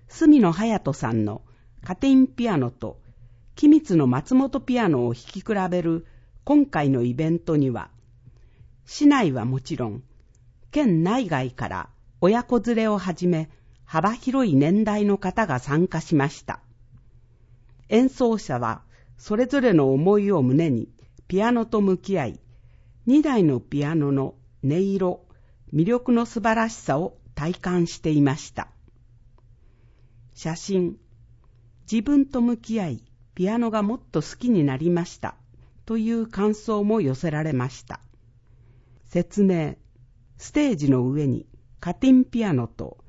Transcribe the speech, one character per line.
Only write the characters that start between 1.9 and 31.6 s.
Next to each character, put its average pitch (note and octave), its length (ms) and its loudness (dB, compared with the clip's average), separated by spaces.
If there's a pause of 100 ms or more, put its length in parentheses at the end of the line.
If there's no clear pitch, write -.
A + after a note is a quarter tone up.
テ C4+ 120 -2
ィ C4+ 100 6
ン C4 100 6
ピ A#3 220 -6
ア F3 80 0
ノ A#2+ 120 -2
と - 300 -12 (560)
君 D4+ 260 6
津 G3 140 0
の C#3+ 120 4
松 C#3 280 0
本 C4+ 240 0
ピ B3 220 -4
ア G3 80 0
ノ B2 180 0
を A#2 60 -4
弾 - 100 -14
き - 160 -16
比 A3 140 -6 (180)
べ F3+ 100 0
る E3 240 -4 (380)
今 C#4+ 220 4
回 D3 240 -2
の B2+ 140 0
イ B2 100 -2
ベ D#3+ 160 -2
ン E3+ 100 0
ト E3 160 -4
に C#3 140 2
は、 A2+ 220 -8 (920)
市 - 220 0
内 B3 240 4
は A#2+ 140 -4
も B2+ 160 -2
ち D3 160 -8
ろ B2 100 -4
ん、 G#2+ 160 -10 (680)
県 G#3+ 300 2
内 G#3 280 0
外 C3 220 -4
か - 180 -8
ら F#2 200 -10 (300)
親 A3 240 2
子 A#3+ 160 0
連 A3+ 160 -2
れ A3 140 0
を G#3 80 0
は F3 160 -6
じ F3+ 140 -4
め、 D#3+ 220 -2 (380)
幅 F3+ 260 -2
広 B3+ 380 -2
い C3+ 40 4
年 E3+ 280 2
代 G#3 220 0
の G3+ 140 2
方 F#3 260 -4
が C3+ 140 -4
参 D#3 280 0
加 D#3+ 140 -6
し - 140 -2
ま C#3+ 120 2
し - 160 -16
た。 - 160 -12 (1300)
演 B3+ 220 2
奏 A3+ 300 0
者 C3 180 -6
は A2+ 240 -4 (340)
そ - 200 -6
れ B3 100 0
ぞ C#4 160 -2
れ A#3 120 4
の C3+ 200 4
思 F3+ 240 2
い G3+ 140 0
を E3 100 2
胸 C#3 300 2
に A2+ 180 -4 (380)
ピ F#3+ 160 -2
ア A#3 80 0
ノ A#3 160 -2
と A3 140 -2
向 F#3 180 0
き F#3+ 200 -4
合 C3+ 60 -4
い、 G2 140 -8 (640)
二 C#4 160 4
台 B3+ 220 2
の C3+ 160 2
ピ C#3+ 260 -6
ア D#3 80 -4
ノ C#3+ 180 0
の C3+ 220 -2 (300)
音 C3+ 80 0
色、 F#3+ 560 -2 (440)
魅 D#3 140 0
力 A#3+ 260 0
の A#3 140 2
素 A3+ 160 -8
晴 A3+ 140 0
ら A3+ 120 0
し A3 60 -10
さ C#3 240 -4
を F#3 220 -8 (160)
体 D#3 180 -4
感 F3 320 -2
し - 140 -8
て D#3+ 100 -4
い D3+ 140 4
ま C3+ 120 2
し - 200 -14
た。 - 140 -10 (1600)
写 E3 220 -10
真、 F3+ 420 -4 (920)